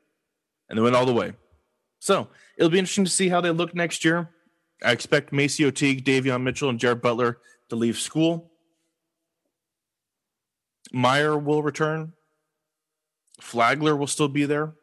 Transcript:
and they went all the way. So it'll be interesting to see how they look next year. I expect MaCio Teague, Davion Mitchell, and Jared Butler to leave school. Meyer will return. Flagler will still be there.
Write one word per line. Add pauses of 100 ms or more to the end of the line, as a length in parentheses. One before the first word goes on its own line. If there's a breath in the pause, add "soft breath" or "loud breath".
(680)
and
they
went
all
the
way. (640)
So (300 soft breath)
it'll
be
interesting
to
see
how
they
look
next
year. (540)
I
expect
MaCio
Teague,
Davion
Mitchell,
and
Jared
Butler (320 soft breath)
to
leave
school. (2500)
Meyer
will
return. (1300)
Flagler
will
still
be
there.